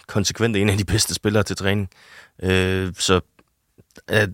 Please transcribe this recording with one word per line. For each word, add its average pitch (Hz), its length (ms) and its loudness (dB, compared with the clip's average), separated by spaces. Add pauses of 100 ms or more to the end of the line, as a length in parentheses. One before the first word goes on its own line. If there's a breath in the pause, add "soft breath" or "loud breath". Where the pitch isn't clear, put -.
konsekvent 113 480 -2
en 101 140 2
af 98 80 2
de 104 80 -2
bedste - 280 -2
spillere 104 300 0
til 95 120 -4
træning. 98 340 -2 (540 soft breath)
Øh, 92 540 0
så, 90 240 2 (880)
øh, 107 220 2